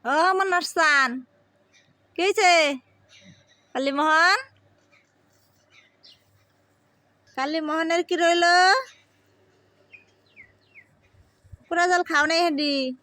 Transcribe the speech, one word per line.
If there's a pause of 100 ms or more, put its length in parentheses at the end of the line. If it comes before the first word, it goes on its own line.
ও (180)
আমার
নার্সান, (1040)
কি
হয়েছে? (1200)
কালীমোহন, (3000)
কালীমোহনের
কি
রইল? (3250)
পুরা
জল
খাও
নাই
হেডি। (260)